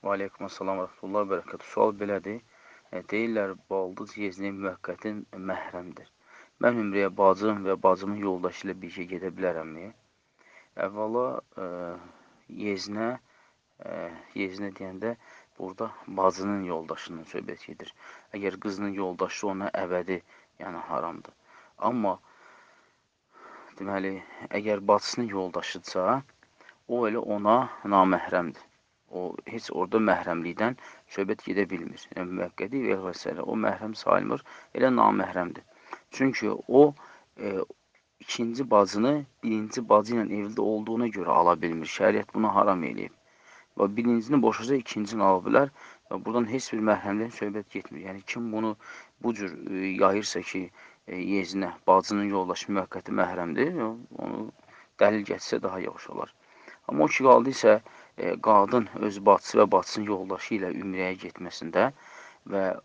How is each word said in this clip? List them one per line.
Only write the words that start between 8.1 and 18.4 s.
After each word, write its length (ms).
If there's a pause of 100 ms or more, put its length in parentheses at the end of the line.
yoldaşı 440
ilə 120
birgə 320
gedə 240
bilərəmmi? 580 (920)
Əvvəla, 400 (280)
e, 140 (920)
yeznə, 520 (680)
e, 200 (340)
yeznə 400
deyəndə 400 (420)
burada 360 (160)
bacının 580
yoldaşından 640
söhbət 380
gedir. 260 (400)
Əgər 280